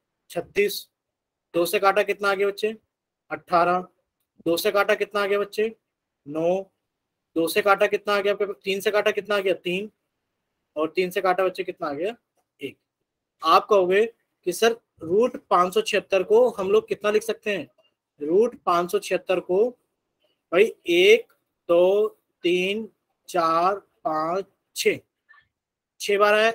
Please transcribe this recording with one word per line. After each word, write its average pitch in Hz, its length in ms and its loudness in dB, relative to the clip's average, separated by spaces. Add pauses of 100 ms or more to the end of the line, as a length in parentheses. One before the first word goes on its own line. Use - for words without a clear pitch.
(300)
छत्तीस, 180 560 -4 (680)
दो 170 120 2
से 202 120 -2
काटा 196 240 2
कितना 202 280 -4
आ 196 40 0
गया 196 120 -2
बच्चे, 214 300 -4 (540)
अठारह, 170 500 0 (680)
दो 165 100 0
से 208 140 0
काटा 202 240 2
कितना 202 280 -4
आ 202 40 -2
गया 202 120 0
बच्चे, 214 360 -4 (520)
नौ, 165 340 -2 (760)
दो 165 120 0
से 208 140 -2
काटा 202 240 2
कितना 202 280 -2
आ 202 60 0
गया 196 120 0
आपके, 196 220 -4
तीन 196 260 -6
से 214 100 -2
काटा 208 200 0
कितना 202 260 -4
आ 202 40 -2
गया, 185 160 0
तीन, 190 340 -6 (840)
और 156 200 -2
तीन 180 140 0
से 196 100 -4
काटा 185 240 0
बच्चे 185 200 -4
कितना 170 240 -10
आ 143 40 -6
गया, 175 220 -6 (480)
एक। 127 140 -12 (680)
आप 175 240 2
कहोगे 196 380 2 (420)
कि 180 60 -4
सर 226 240 0 (260)
root 208 340 0 (140)
पाँच 185 240 2
सौ 214 80 2
छिहत्तर 190 420 -2
को 226 260 4
हम 190 200 -6
लोग 220 180 2
कितना 208 220 -4
लिख 208 120 0
सकते 208 340 -6
हैं, 143 120 -10 (520)
root 190 420 0
पाँच 175 300 0
सौ 208 80 0
छिहत्तर 180 420 -4
को 196 260 0 (840)
भाई 196 200 4 (160)
एक, 190 380 6 (420)
दो, 185 400 4 (360)
तीन, 190 440 -2 (400)
चार, 170 460 0 (300)
पाँच, 160 400 -4 (320)
छः, 196 220 0 (1000)
छः 202 180 -2
बार 208 160 4
आया, 220 200 2